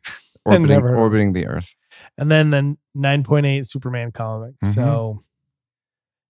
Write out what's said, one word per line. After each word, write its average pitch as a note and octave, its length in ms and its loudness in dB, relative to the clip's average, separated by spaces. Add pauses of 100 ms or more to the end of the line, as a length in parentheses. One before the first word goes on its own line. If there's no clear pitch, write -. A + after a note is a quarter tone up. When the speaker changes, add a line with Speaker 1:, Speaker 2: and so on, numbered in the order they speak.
(220)
Speaker 1:
<laughs> - 240 -20
Speaker 2:
Orbiting, F3+ 220 4
Speaker 1:
Never C#3 220 4
heard B2 60 2
of A2+ 40 2
Speaker 2:
orbiting G#2+ 340 2
the F2+ 140 -2
Earth. F2 260 -8 (440)
Speaker 1:
And D3+ 140 -2
then D#3 200 4
the C#3+ 260 -2 (180)
nine C#3 280 0
point D3 220 2
eight C#3 220 -2
Superman B2 440 -8
comic. A2 420 -10 (100)
Speaker 2:
Mm-hmm. G#2 100 -2
Speaker 1:
So A2+ 500 -2 (1040)